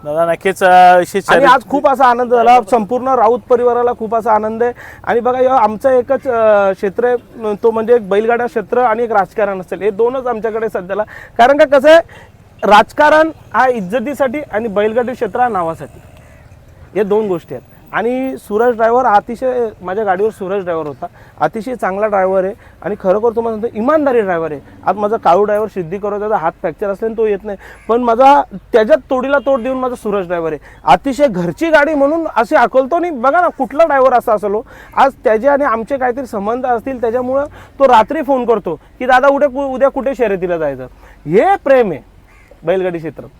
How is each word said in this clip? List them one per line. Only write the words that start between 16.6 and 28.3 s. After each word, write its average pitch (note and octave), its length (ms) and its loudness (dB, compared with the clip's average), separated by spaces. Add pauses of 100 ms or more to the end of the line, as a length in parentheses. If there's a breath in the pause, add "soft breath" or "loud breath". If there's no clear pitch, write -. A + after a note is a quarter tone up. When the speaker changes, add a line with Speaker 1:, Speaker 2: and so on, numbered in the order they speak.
Speaker 2:
हे G#3+ 100 0
दोन G#3 240 -2
गोष्टी E3 260 -8
आहेत. - 180 -16 (200 soft breath)
आणि B3+ 460 -4
सूरज A3+ 380 -2
ड्रायव्हर A#3 280 2
अतिशय, A#3+ 640 -2 (140)
माझ्या F#3+ 220 -6
गाडीवर G3 260 0
सूरज G3 320 -6
ड्रायव्हर E3 240 -6
होता, C#3+ 200 -12 (340 soft breath)
अतिशय A3 340 -4
चांगला G3+ 320 -4
ड्रायव्हर F#3+ 380 0
आहे G3+ 100 -6 (280 soft breath)
आणि F3+ 180 -6
खरोखर G#3 360 0
तुम्हाला A3+ 240 -4
सांगतो, A3 180 -6
इमानदारी C4+ 420 0
ड्रायव्हर E3 320 -2
आहे. C#3 80 -10 (260 loud breath)
आज F#3+ 100 0
माझा G#3 200 -2
काळू G3 280 4
ड्रायव्हर G#3 240 -2
सिद्धी F#3 300 -8
करत, G3+ 200 -6
त्याचा G#3 180 -4
हात E3+ 240 -2
फ्रॅक्चर G3 280 -6
असल्याने A3 280 -6
तो A3 100 -2
येत G3+ 180 -2
नाही, G#3 140 -10 (300 loud breath)
पण A3+ 140 0
माझा C4 400 4 (300)